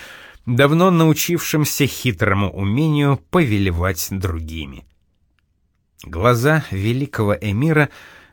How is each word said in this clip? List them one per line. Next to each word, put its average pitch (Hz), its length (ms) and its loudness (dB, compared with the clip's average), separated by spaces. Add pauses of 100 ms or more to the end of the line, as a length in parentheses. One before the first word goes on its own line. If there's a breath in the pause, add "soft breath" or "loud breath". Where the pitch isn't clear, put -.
(440 loud breath)
давно 143 460 4
научившимся 160 960 0
хитрому 101 640 -2
умению 139 680 0 (120)
повелевать 98 800 0
другими. 80 720 -8 (1160)
Глаза 120 680 2
великого 107 640 -2
эмира 131 540 0 (440 loud breath)